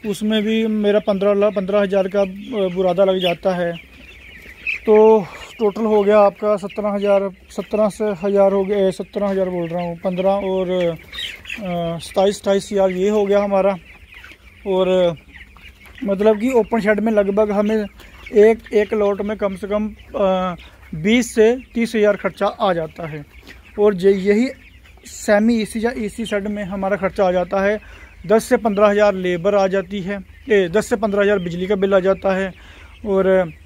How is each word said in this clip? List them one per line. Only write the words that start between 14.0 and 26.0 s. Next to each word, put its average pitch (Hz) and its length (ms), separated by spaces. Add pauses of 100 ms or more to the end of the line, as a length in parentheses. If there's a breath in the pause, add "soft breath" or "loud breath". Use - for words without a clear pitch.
और, 185 220
अ, 180 260 (880)
मतलब 208 360
कि 247 120
ओपन 233 280
शेड 208 200
में 220 120
लगभग 208 380
हमें 208 260
एक, 214 840 (160)
एक 208 200
लॉट 202 280
में 202 140
कम 196 200
से 190 100
कम, 214 220
अ, 185 680 (400 loud breath)
बीस 226 380
से 220 180 (220)
तीस 233 220
हज़ार 208 200
खर्चा 196 300
आ 202 260
जाता 160 340
है। 151 180 (540 loud breath)
और 208 180
ये, 190 160
यही 202 360 (580)
semi 220 560
एसी 214 220
या 233 140
एसी 220 280